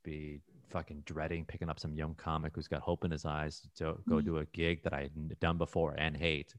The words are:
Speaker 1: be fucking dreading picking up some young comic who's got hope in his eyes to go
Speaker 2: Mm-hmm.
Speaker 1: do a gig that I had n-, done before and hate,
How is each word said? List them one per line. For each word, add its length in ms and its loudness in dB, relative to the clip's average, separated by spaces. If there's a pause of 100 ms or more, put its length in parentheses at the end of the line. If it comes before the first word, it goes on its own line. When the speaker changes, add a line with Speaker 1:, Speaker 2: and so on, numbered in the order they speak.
Speaker 1:
be 380 -8 (300)
fucking 320 -6
dreading 420 -2
picking 240 -6
up 120 -2
some 140 -4
young 200 -2
comic 400 -2
who's 140 -6
got 140 -2
hope 220 0
in 60 2
his 160 -2
eyes 500 -2
to 220 -2 (100)
go 80 6
Speaker 2:
Mm-hmm. 100 4
Speaker 1:
do 120 2
a 80 -2
gig 380 2
that 100 0
I 80 0
had 140 -4
n-, 240 -4
done 180 4
before 400 2
and 180 2
hate, 420 2